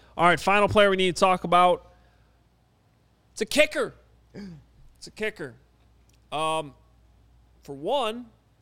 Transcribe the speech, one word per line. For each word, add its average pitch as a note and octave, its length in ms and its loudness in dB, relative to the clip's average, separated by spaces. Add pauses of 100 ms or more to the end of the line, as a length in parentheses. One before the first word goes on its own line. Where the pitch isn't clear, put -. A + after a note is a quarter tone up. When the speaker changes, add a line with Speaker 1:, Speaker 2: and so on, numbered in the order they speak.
(180)
Speaker 1:
All E3 80 4
right, F3 120 4
final G3+ 300 2
player G3+ 220 4
we F#3+ 60 0
need F#3 200 0
to - 40 -4
talk F#3 240 2
about. F3 460 2 (1400)
It's - 80 -10
a A3 60 -6
kicker. D4 480 -2 (400)
Speaker 2:
<gasps> G3+ 80 -16 (560)
Speaker 1:
It's - 80 -20
a - 60 -20
kicker. F#3+ 420 -10 (800)
Um, D#3 420 -4 (880)
for C#3+ 100 -16
one, A3+ 540 -6 (360)